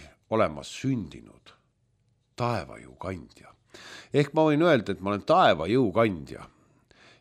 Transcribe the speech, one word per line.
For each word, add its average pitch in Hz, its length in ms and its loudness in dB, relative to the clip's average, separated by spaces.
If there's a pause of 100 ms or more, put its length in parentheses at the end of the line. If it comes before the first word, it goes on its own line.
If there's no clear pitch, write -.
(320)
olen 95 240 0
ma 71 80 -12
sündinud 78 880 -10 (880)
taevajõu 110 560 -6
kandja. - 560 -14 (640)
Ehk 143 200 0
ma 156 140 4
võin 151 160 2
öelda, 117 320 2
et 87 80 -12
ma 98 80 -2
olen 101 160 -4
taevajõu 113 640 4
kandja. 92 540 -2 (720)